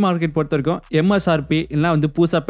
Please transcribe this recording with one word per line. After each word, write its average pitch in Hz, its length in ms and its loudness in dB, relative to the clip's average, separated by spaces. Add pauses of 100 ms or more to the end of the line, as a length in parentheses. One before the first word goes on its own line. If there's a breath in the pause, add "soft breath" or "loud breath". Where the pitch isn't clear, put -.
மார்க்கெட் 170 320 0
பொறுத்த 151 200 -2
வரைக்கும் 147 240 -2 (200)
எம் 190 160 4
எஸ் 180 160 -2
ஆர் 147 180 -2
பி 156 80 0 (140)
இல்லைன்னா 160 220 2
வந்து 151 220 0
புதுசா 170 320 2